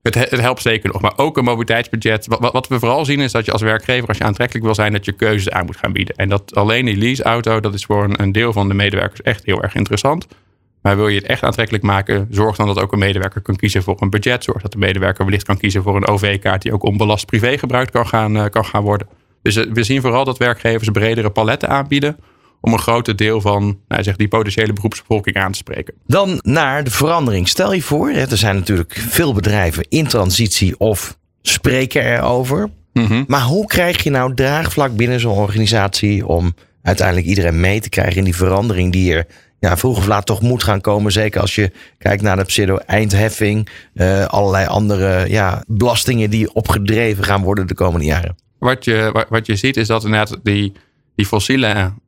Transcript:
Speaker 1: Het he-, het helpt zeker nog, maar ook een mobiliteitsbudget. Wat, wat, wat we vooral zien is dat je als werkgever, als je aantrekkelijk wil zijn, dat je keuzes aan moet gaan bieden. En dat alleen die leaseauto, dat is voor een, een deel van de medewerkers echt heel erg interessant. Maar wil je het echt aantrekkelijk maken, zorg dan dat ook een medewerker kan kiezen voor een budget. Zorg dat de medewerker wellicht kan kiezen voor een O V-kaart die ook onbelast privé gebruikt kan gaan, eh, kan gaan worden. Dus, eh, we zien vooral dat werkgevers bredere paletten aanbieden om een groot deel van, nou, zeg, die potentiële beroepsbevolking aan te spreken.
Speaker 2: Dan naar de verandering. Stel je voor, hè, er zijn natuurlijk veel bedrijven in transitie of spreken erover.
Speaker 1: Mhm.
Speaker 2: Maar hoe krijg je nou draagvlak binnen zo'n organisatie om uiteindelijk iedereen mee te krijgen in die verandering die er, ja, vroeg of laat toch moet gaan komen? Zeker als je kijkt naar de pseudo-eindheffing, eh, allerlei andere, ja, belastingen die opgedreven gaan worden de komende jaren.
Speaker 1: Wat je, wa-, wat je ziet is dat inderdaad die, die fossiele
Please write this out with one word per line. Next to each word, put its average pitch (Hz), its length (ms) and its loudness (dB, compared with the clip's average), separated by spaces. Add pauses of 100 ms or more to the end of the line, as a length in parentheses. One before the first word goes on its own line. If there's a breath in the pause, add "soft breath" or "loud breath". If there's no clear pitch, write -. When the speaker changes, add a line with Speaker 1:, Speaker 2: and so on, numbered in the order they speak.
Speaker 1:
Het 113 120 -2
he-, 123 140 2
het 123 120 -2
helpt 123 220 0
zeker 110 300 -2
nog, - 80 -6
maar 104 160 0
ook 151 200 0
een 135 80 2
mobiliteitsbudget. 113 840 0
Wat, 113 120 -2
wat, 117 140 0
wat 127 160 -2
we 127 100 0
vooral 127 260 0
zien 143 160 0
is 131 120 -2
dat 113 120 0
je - 80 -2
als 107 100 -2
werkgever, 113 460 0
als 107 100 -2
je - 60 -2
aantrekkelijk 113 400 -2
wil 110 100 2
zijn, 104 180 0
dat 101 120 -2
je 101 80 -4
keuzes 104 380 0
aan 90 160 -2
moet 80 100 -10
gaan - 160 -4
bieden. 98 240 -4
En - 120 0
dat 98 260 -2
alleen 107 300 2
die 107 120 0
leaseauto, 113 640 0
dat 101 140 -2
is 98 100 -8
voor 104 200 2
een, 101 180 0
een 98 100 2
deel 113 200 2
van 101 160 0
de 98 60 2
medewerkers 98 480 -2
echt - 220 -2
heel - 180 0
erg - 120 -4
interessant. 131 520 0 (560 soft breath)
Maar 101 140 2
wil 104 120 2
je 101 100 0
het - 80 -6
echt 127 160 -2
aantrekkelijk 113 420 -2
maken, 98 460 0
zorg 107 260 0
dan 107 100 0
dat 101 140 0
ook 101 120 -2
een 107 60 0
medewerker 95 420 -2
kan 98 160 -2
kiezen 98 260 0
voor 92 180 -2
een 98 100 0
budget. 123 340 -2
Zorg - 180 -4
dat 104 100 -8
de 104 60 -8
medewerker 95 460 0
wellicht 101 200 0
kan 98 140 0
kiezen 98 240 0
voor 98 140 0
een 98 100 2
O 104 100 2
V-kaart 98 460 0
die - 100 -2
ook 101 100 -2
onbelast 104 440 0
privé 123 320 0
gebruikt 127 320 -2
kan 120 160 0
gaan, 107 300 0
eh, 104 140 2
kan 110 140 0
gaan 104 180 -2
worden. 101 260 0 (340 soft breath)
Dus, 107 140 0
eh, 113 160 2
we 117 100 0
zien 131 180 0
vooral 127 240 2
dat 127 140 -2
werkgevers 113 520 0
bredere 107 400 0
paletten 110 380 0
aanbieden 143 480 0 (440 soft breath)
om 113 120 2
een 107 60 2
groot 117 400 0
deel 110 220 2
van, 101 380 0 (100)
nou, - 140 -2
zeg, 98 140 -2
die 104 120 2
potentiële 107 440 0
beroepsbevolking - 640 -2
aan 98 160 0
te - 60 -8
spreken. - 360 -10 (120)
Speaker 2:
Dan 185 360 2
naar 143 420 0
de 127 60 -2
verandering. 135 580 0
Stel 190 240 0
je 185 100 0
voor, 175 280 -2
hè, 135 200 -2
er 113 60 2
zijn 98 180 2
natuurlijk 90 400 -2 (140)
veel 156 240 2
bedrijven 92 560 0
in 156 180 0
transitie 98 720 0
of - 400 -2 (240)
spreken 127 640 0 (120)
erover. 131 540 0 (220)
Speaker 1:
Mhm. 117 340 2
Speaker 2:
Maar 135 160 0
hoe 180 240 0
krijg 175 360 0
je 151 80 0
nou 131 240 0
draagvlak 135 640 0
binnen 120 240 2
zo'n 113 160 0
organisatie 101 920 2
om 85 280 2 (280 soft breath)
uiteindelijk 90 440 0
iedereen 87 340 2
mee 98 200 2
te - 80 -8
krijgen - 280 0
in 98 80 2
die 90 120 0
verandering 92 560 2
die 90 220 2
er, 82 120 -2 (340 soft breath)
ja, 90 160 2
vroeg 127 200 0
of 98 100 0
laat 104 200 0
toch 104 160 0
moet 120 200 2
gaan 101 180 0
komen? 104 320 2
Zeker 107 280 0
als 101 140 -2
je 98 180 0 (260 loud breath)
kijkt 101 240 0
naar 98 140 2
de 95 80 0
pseudo-eindheffing, 104 1200 0 (260 loud breath)
eh, 95 320 2
allerlei 95 400 0
andere, 98 640 0
ja, 98 380 0
belastingen 113 640 0
die 110 220 0
opgedreven 107 720 0
gaan 98 180 0
worden 95 240 0
de 92 80 -6
komende 85 320 0
jaren. 85 300 -2 (220)
Speaker 1:
Wat 123 260 -2
je, 110 280 2
wa-, 110 160 0
wat 110 180 -2
je 107 100 0
ziet 127 200 0
is 110 100 0
dat 110 180 0
inderdaad 107 380 0
die, 101 300 0 (420 soft breath)
die 101 120 0
fossiele 104 640 0 (160)